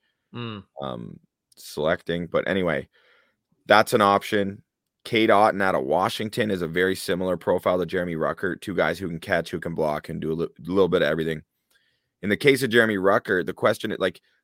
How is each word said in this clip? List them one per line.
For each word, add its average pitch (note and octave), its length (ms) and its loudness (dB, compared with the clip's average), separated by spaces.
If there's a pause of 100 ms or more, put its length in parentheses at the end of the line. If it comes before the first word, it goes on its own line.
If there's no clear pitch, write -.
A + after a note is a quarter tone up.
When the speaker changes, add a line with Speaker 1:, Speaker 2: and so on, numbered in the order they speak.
(340)
Speaker 1:
Mm. A2+ 300 -12 (160)
Speaker 2:
um, A#1 400 -10 (360)
selecting. E2+ 720 -4
But - 200 -2
anyway, F2 400 -2 (800)
that's G#2+ 280 4
an A2+ 80 4
option. G2+ 600 2 (420)
Cade A2 280 2
Otton G2+ 320 4
out F#2 100 2
of C#2 120 0
Washington F#2 640 -2
is F#2 100 -4
a E2+ 60 -4
very F2+ 280 0
similar F#2 420 -2
profile F#2 420 0
to F2 80 -2
Jeremy F2+ 280 -4
Ruckert. D#2+ 460 -4
Two F#2+ 140 -8
guys E2+ 240 0
who F#2+ 80 -6
can E2+ 120 -8
catch, E2+ 300 -2
who F2 100 -6
can E2+ 140 -8
block, D2+ 360 -4
and E2 120 -8
do D#2 100 -4
a D#2+ 40 -4
li-, E2 140 -4 (100)
little F#2 300 2
bit F2 120 2
of D2+ 60 2
everything. D#2+ 340 -2 (800)
In F#2+ 80 -4
the G2+ 80 0
case C3+ 240 4
of C3 80 -2
Jeremy A2 280 4
Ruckert, F#2+ 500 2
the F2+ 60 -6
question, A2 440 -2
like, - 240 -2 (220)